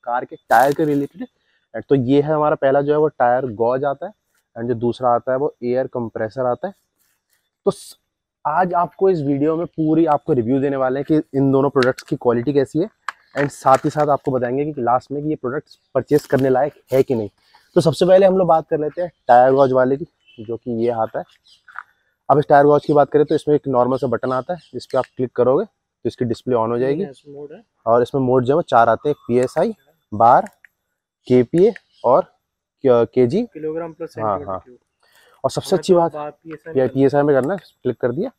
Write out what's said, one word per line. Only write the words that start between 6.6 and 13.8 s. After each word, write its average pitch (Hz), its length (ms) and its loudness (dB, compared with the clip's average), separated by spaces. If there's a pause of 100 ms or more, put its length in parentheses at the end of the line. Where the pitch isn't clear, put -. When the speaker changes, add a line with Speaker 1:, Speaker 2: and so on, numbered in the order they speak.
Speaker 1:
है। 196 60 -10 (920)
तो 196 60 0
स-, - 260 -16 (500)
आज 175 260 -2
आपको 180 360 0
इस 170 120 0
video 143 340 -2
में 170 100 -6
पूरी 160 400 0
आपको 151 280 -2
review 127 260 0
देने 139 180 -2
वाले 131 220 -2
हैं 143 120 -8
कि 151 260 -2
इन 139 140 2
दोनों 135 180 2
products 127 340 0
की - 120 -6
quality 123 380 -2
कैसी 139 260 -2
है, 202 100 -4 (480)
and 143 120 -2
साथ 135 280 2
ही 151 120 -2